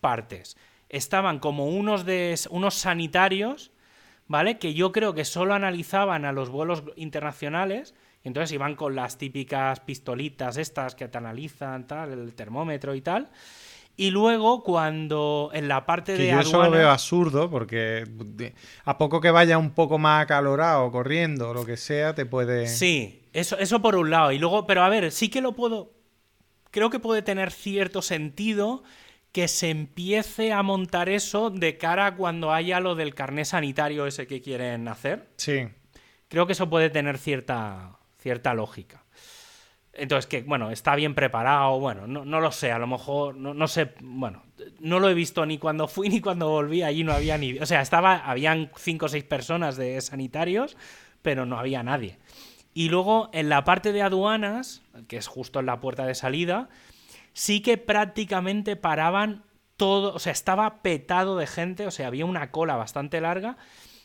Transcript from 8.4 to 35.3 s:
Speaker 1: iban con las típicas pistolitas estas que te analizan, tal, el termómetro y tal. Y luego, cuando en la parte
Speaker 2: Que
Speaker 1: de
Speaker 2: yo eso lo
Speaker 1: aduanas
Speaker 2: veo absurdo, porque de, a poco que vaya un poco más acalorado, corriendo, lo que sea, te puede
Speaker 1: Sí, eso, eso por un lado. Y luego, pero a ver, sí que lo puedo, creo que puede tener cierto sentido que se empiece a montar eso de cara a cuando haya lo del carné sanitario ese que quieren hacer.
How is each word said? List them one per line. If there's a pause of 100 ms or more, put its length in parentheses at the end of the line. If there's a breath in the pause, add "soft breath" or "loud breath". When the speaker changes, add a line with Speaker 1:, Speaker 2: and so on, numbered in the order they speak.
Speaker 1:
iban
con
las
típicas
pistolitas
estas
que
te
analizan,
tal,
el
termómetro
y
tal. (680 loud breath)
Y
luego,
cuando
en
la
parte
Speaker 2:
Que
Speaker 1:
de
Speaker 2:
yo
eso
lo
Speaker 1:
aduanas
Speaker 2:
veo
absurdo,
porque
de, (300 loud breath)
a
poco
que
vaya
un
poco
más
acalorado,
corriendo,
lo
que
sea,
te
puede
Speaker 1:
Sí, (120)
eso,
eso
por
un
lado.
Y
luego,
pero
a
ver,
sí
que
lo
puedo, (800)
creo
que
puede
tener
cierto
sentido (480 soft breath)
que
se
empiece
a
montar
eso
de
cara
a
cuando
haya
lo
del
carné
sanitario
ese
que
quieren
hacer. (100)